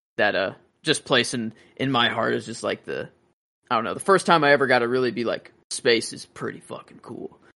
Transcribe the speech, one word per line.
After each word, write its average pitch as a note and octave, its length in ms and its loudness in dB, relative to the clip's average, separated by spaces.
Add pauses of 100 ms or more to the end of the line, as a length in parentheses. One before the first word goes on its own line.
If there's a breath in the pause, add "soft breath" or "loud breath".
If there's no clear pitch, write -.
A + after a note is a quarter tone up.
(180)
that, G#2 180 2
uh, F#2+ 180 -2 (280)
just D#3 220 0
place A#2+ 300 2
in, A2+ 180 -4 (240 soft breath)
in C3+ 160 -2
my A#2+ 160 2
heart A2+ 260 -2
is A#2 120 -4
just A2+ 180 -12
like G2+ 220 -6
the, C#2+ 240 -8 (600)
I B2 60 0
don't A2+ 80 0
know, G2 100 -4
the - 60 -10
first F#3+ 260 2
time E3+ 200 4
I C#3+ 80 6
ever C#3 120 4
got B2+ 140 4
to A#2 80 0
really B2+ 240 0
be A2+ 140 -4
like, - 260 -6 (200)
"Space - 420 0
is - 120 -16
pretty - 360 -12
fucking - 380 -16
cool." - 380 -14 (200 soft breath)